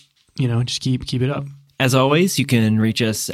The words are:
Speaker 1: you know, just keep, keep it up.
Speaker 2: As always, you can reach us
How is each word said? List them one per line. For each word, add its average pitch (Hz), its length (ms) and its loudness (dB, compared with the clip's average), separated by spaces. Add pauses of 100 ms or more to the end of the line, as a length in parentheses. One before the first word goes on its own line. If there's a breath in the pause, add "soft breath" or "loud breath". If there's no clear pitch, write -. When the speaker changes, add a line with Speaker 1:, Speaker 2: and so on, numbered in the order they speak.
(380)
Speaker 1:
you 131 80 0
know, 117 160 0
just - 200 -6
keep, 127 240 -2
keep 123 160 -2
it 127 80 0
up. 143 160 -6 (320)
Speaker 2:
As 131 160 2
always, 147 440 2
you - 80 0
can 110 340 2
reach 110 220 0
us 113 320 -4